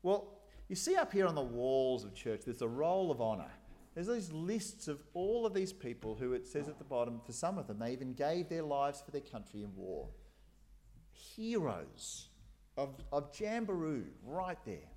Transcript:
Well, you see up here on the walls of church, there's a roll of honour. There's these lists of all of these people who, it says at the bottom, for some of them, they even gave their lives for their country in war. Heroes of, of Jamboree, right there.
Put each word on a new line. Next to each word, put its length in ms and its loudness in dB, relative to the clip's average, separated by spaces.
Well, 380 2
you 80 -2
see 200 4
up 160 4
here 140 6
on 80 4
the 80 2
walls 640 4
of 100 -10
church, 320 -2
there's 160 -2
a 60 4
roll 420 4
of 100 2
honour. 300 2
There's 120 -2
these 260 0
lists 560 -2
of 140 -4
all 320 2
of 80 2
these 180 2
people 440 -4
who, 180 0
it 140 0
says 240 -2
at 80 -10
the 60 -10
bottom, 360 0
for 120 -12
some 260 0
of 80 -4
them, 120 -6
they 140 0
even 220 -4
gave 340 2
their 140 0
lives 400 2
for 80 -14
their 100 -2
country 420 -10
in 140 -8
war. 320 -6
Heroes 1200 -2
of, 160 -2
of 260 0
Jamboree, 680 0
right 400 -2
there. 320 -8